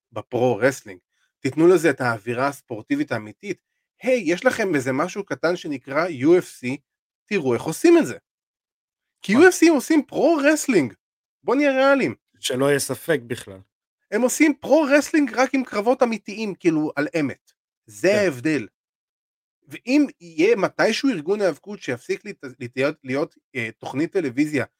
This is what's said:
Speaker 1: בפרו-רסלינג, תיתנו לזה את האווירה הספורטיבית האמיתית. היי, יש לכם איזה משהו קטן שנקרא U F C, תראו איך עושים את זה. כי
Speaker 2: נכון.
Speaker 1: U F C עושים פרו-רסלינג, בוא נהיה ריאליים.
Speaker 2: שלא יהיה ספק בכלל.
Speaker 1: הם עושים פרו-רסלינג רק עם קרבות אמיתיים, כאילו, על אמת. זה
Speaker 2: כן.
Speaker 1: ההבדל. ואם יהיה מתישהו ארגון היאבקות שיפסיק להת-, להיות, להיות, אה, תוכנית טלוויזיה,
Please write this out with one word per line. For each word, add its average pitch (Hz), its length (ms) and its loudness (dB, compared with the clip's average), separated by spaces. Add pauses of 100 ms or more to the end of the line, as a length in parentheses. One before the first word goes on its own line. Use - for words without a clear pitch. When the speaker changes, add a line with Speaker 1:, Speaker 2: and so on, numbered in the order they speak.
(120)
Speaker 1:
בפרו-רסלינג, 113 880 -2 (400)
תיתנו 151 280 2
לזה 170 220 4
את 135 120 -2
האווירה 120 460 -4
הספורטיבית 139 640 -8
האמיתית. 113 500 -10 (400)
היי, 240 240 -2
יש 175 200 -2
לכם 208 300 -4
איזה 131 160 -4
משהו 175 320 -6
קטן 175 320 -4
שנקרא 147 520 -6
U 165 340 2
F - 220 -14
C, 123 40 -6 (580)
תראו 143 280 -2
איך 113 80 -2
עושים 339 360 4
את 285 80 4
זה. 120 120 -8 (1040)
כי 190 120 -2
Speaker 2:
נכון. 294 120 8
Speaker 1:
U 370 40 10
F 349 40 -2
C 330 180 4
עושים 294 340 2
פרו-רסלינג, 277 880 2 (500)
בוא 220 120 0
נהיה 285 160 2
ריאליים. 262 440 2 (240)
Speaker 2:
שלא 131 260 -2
יהיה 143 140 2
ספק 139 480 -2
בכלל. 110 320 -10 (520)
Speaker 1:
הם 214 100 0
עושים 285 320 2
פרו-רסלינג 285 800 2
רק 262 200 0
עם 262 100 0
קרבות 226 400 0
אמיתיים, 214 520 -4
כאילו, 156 400 0
על 143 120 -2 (120)
אמת. 135 320 -6 (340)
זה 107 220 -4
Speaker 2:
כן. 202 80 2
Speaker 1:
ההבדל. 147 520 -2 (1000)
ואם 262 380 0 (160)
יהיה 175 340 2
מתישהו 196 540 0
ארגון 196 320 -2
היאבקות 190 400 -4
שיפסיק 160 440 -8
להת-, 190 180 -14 (320)
להיות, 139 280 -2
להיות, 135 320 -6 (200)
אה, 117 220 -6
תוכנית 143 360 -6
טלוויזיה, 147 520 -2 (140)